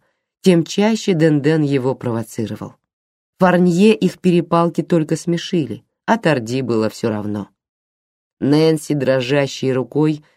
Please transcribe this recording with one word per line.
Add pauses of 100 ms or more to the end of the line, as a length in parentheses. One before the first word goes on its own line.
(420)
тем
чаще
Денден
его
провоцировал. (640)
Фарнье
их
перепалки
только
смешили, (200)
а
Тарди
было
все
равно. (920)
Нэнси
дрожащей
рукой (120)